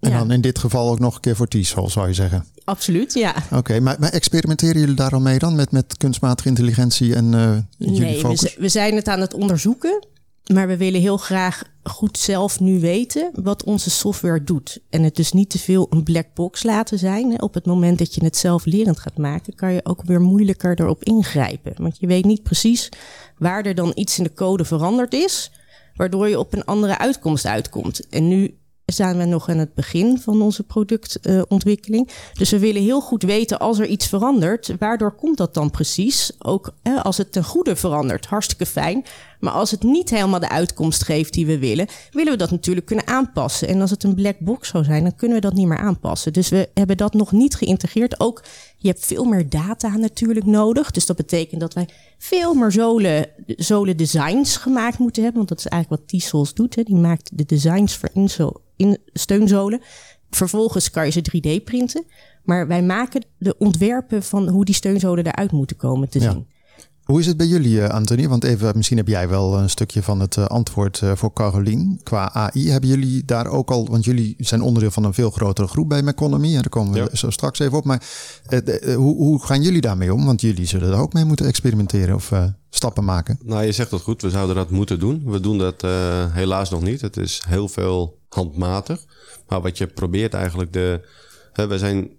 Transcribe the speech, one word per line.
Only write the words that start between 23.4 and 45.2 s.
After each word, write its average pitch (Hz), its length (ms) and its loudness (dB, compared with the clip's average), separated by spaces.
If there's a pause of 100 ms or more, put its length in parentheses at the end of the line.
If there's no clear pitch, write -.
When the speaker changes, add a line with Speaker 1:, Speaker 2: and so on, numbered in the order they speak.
Speaker 2:
er 196 100 -2
dan 170 200 0
iets - 240 -4
in 180 60 0
de 160 80 -4
code 185 320 0
veranderd 190 480 0
is, 349 400 -2 (420)
waardoor 190 340 0
je 202 100 0
op - 140 -4
een 202 120 -6
andere 202 340 0
uitkomst 160 480 -2
uitkomt. - 640 -6
En 160 200 0
nu 190 300 2 (300)
staan 185 280 -2
we 175 80 0
nog 170 240 -2
aan 165 100 0
het 156 160 -2
begin 220 440 0
van 214 240 2
onze 208 200 0
productontwikkeling. 208 1500 0 (220)
Dus - 180 0
we 214 80 4
willen 202 240 2
heel 254 180 2
goed 254 220 -4
weten, 208 360 0
als 220 200 0
er 214 80 2
iets - 200 -2
verandert, 214 720 0
waardoor 214 360 -2
komt 302 220 -2
dat - 180 -2
dan 151 160 0
precies? - 680 -2
Ook, 190 440 -4
hè, 262 200 -2
als 190 140 -2
het 196 160 -4
ten 175 120 0
goede 330 320 0
verandert, 147 500 -2
hartstikke 196 400 -4
fijn. 175 380 -4 (360)
Maar 196 120 -2
als 202 180 -2
het 208 120 -4
niet 294 280 2
helemaal 196 300 2
de 175 80 -4
uitkomst 160 560 -2
geeft 156 280 -2
die 165 140 0
we 156 120 0
willen, 139 280 0 (240)
willen 302 220 0
we 233 60 -2
dat 170 120 -2
natuurlijk 180 360 -2
kunnen 220 200 -2
aanpassen. 254 640 -2
En 190 120 2
als 190 100 2
het 202 120 -4
een 196 120 2
black 196 240 -2
box 196 300 -4
zou 160 160 0
zijn, 151 180 2
dan 175 140 0
kunnen 233 200 0